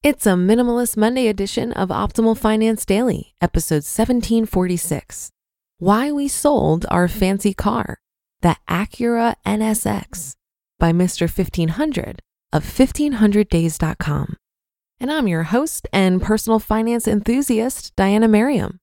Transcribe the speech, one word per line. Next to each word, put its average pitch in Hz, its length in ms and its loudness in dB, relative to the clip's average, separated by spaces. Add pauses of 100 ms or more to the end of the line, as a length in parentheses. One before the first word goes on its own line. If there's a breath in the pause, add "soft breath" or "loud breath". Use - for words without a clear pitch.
It's 294 240 2
a 196 60 6
Minimalist 233 640 2
Monday 240 300 2
edition 214 440 -4
of 185 160 -4
Optimal 220 480 0
Finance 220 480 0
Daily, 202 560 -2
episode 160 440 0
seventeen 226 600 0
forty-six. - 880 -4 (480)
Why 220 340 0
We 285 160 -2
Sold 220 600 0
Our 180 180 2
Fancy 196 460 0
Car, - 420 -2 (460)
the 170 120 4 (140)
Acura 233 680 -2 (100)
N 214 160 -2
S 220 240 -2
X, 190 480 -8 (440)
by 165 140 2
Mister 175 340 0
fifteen 170 420 -2
hundred 254 520 -4 (320)
of - 140 0
fifteen 285 460 2
hundred 208 360 4
days 165 300 0
dot 160 180 -2
com. 147 400 -4 (640)
And 254 100 -4
I'm 302 160 0
your 165 180 0
host 240 460 -2
and 185 300 2
personal 220 380 2
finance 226 500 -2
enthusiast, 233 880 -2
Diana 202 320 4
Merriam. 220 540 2